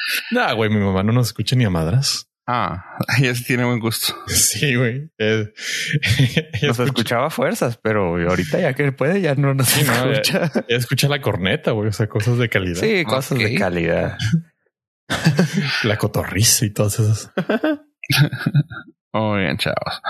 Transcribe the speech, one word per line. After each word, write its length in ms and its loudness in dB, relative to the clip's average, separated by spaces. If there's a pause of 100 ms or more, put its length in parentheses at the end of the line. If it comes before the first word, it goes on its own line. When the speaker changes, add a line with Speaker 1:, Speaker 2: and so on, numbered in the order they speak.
(320)
Speaker 1:
Nah, 220 0
güey, 160 0
mi 100 2
mamá 220 2
no 100 2
nos 160 2
escucha 280 -4
ni 80 4
a 60 2
madras. 560 0 (260)
Speaker 2:
Ah, 440 -4 (100)
<laughs> 140 0
ella 140 4
sí 100 -6
tiene 200 0
buen 140 0
gusto. 360 -2 (120)
Speaker 1:
Sí, 480 0
güey. 340 -2 (100)
Eh, 340 0 (400)
<laughs> 260 0
ella 340 2
Speaker 3:
Nos 100 -4
Speaker 1:
escucha 220 0
Speaker 3:
escuchaba 420 0
a 40 -2
fuerzas, 500 -2
pero 360 0 (120)
ahorita 300 0
ya 160 0
que 160 0
puede, 300 0
ya 160 0
no 180 2
nos 140 2
Speaker 1:
Sí, 160 2
no, 80 2
ya, 200 2
Speaker 3:
escucha. 400 0 (160)
Speaker 1:
ya 80 2
escucha 320 0
la 120 0
corneta, 520 0
güey. 180 0
O 20 -4
sea, 160 0
cosas 300 2
de 100 2
calidad. 320 0
Speaker 3:
Sí, 240 2
cosas 280 -2
Speaker 2:
Ok. 60 0
Speaker 3:
de 160 0
calidad. 640 0 (880)
Speaker 1:
<laughs> 760 0
La 140 2
cotorriza 680 0
y 80 0
todas 260 0
esas. 380 0
Speaker 2:
<laughs> 440 0 (1300)
Oigan, 460 0
chavos. 520 -4